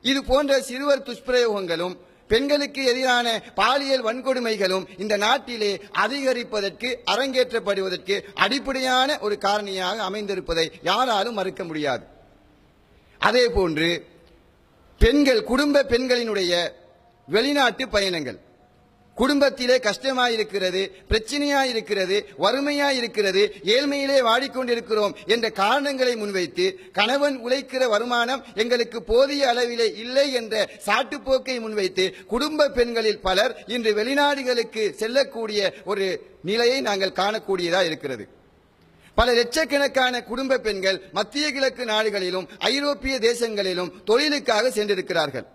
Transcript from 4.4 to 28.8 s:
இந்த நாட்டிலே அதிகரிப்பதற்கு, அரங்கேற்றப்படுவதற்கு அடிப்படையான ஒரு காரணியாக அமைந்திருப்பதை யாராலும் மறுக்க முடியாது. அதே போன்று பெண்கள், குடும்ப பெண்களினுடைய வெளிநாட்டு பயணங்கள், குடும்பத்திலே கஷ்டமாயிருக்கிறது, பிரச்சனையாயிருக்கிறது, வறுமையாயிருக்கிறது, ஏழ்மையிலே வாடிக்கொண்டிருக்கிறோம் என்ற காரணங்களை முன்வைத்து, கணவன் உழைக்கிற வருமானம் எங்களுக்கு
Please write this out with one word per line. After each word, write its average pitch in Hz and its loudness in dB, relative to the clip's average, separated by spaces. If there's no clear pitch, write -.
இந்த 214 0
நாட்டிலே 226 0
அதிகரிப்பதற்கு, 240 -2
அரங்கேற்றப்படுவதற்கு 202 0
அடிப்படையான 262 0
ஒரு 208 -2
காரணியாக 202 -2
அமைந்திருப்பதை 185 -2
யாராலும் 226 0
மறுக்க 185 -6
முடியாது. 147 -4
அதே 240 4
போன்று 165 2
பெண்கள், 254 6
குடும்ப 277 4
பெண்களினுடைய 220 0
வெளிநாட்டு 262 2
பயணங்கள், 170 -2
குடும்பத்திலே 269 4
கஷ்டமாயிருக்கிறது, 214 0
பிரச்சனையாயிருக்கிறது, 226 0
வறுமையாயிருக்கிறது, 240 2
ஏழ்மையிலே 277 0
வாடிக்கொண்டிருக்கிறோம் 233 0
என்ற 233 0
காரணங்களை 254 2
முன்வைத்து, 185 -2
கணவன் 269 2
உழைக்கிற 254 0
வருமானம் 240 0
எங்களுக்கு 233 0